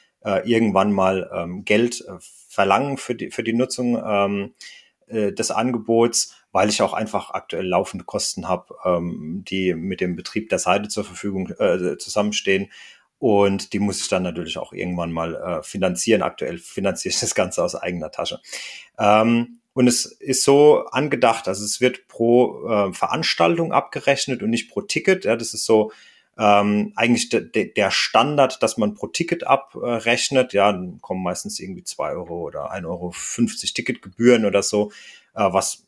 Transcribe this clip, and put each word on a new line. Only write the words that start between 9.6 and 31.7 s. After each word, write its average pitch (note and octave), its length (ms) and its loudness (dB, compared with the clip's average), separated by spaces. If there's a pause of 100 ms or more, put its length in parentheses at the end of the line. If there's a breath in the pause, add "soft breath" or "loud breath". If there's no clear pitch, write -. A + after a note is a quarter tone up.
mit F2+ 260 -6
dem F2+ 140 -2
Betrieb - 340 -8
der F2+ 100 0
Seite G2+ 300 0
zur G#2 140 -6
Verfügung, F#2+ 460 -6 (100)
äh, F2+ 380 0
zusammenstehen. G#2 720 -2 (480 loud breath)
Und G2+ 540 2
die G2+ 60 -2
muss G2+ 220 -2
ich - 60 -6
dann F#2 160 0
natürlich E2+ 340 -6
auch - 160 -12
irgendwann F2+ 380 -4
mal, E2 240 -6
äh, E2 280 -6
finanzieren. F#2+ 580 2
Aktuell D2+ 360 -4
finanziere - 560 -6
ich - 60 -2
das - 160 -4
Ganze F2 280 0
aus F2 120 -2
eigener F2 360 -6
Tasche. - 280 -8 (580 loud breath)
Ähm, A2+ 600 4 (140)
und B2 140 6
es A#2+ 180 2
ist - 380 -4
so C#3+ 420 8
angedacht, B2+ 640 2
also G#2 160 -2
es G#2 180 -6
wird B2+ 260 2
pro, A#2 600 2
äh, G2+ 260 0
Veranstaltung E3 800 0
abgerechnet C3+ 720 0
und G#2+ 80 -2
nicht A2+ 220 -2
pro G2+ 100 -4
Ticket. - 440 0
Ja, A2 100 2
das A#2 180 -6
ist - 120 -6
so, G#2+ 260 4 (480 loud breath)
ähm, G#2 560 4
eigentlich A#2 340 2
de-, - 220 -2
de-, - 220 -2
der G2 180 2
Standard, C3+ 720 2
dass - 140 0
man G#2 180 0
pro G2+ 120 -8
Ticket - 380 -4
abrechnet. A#2+ 1080 0
Ja, G2+ 180 4
dann F#2 300 -8
kommen F#2 200 -6
meistens F2+ 380 -6
irgendwie F#2+ 240 -12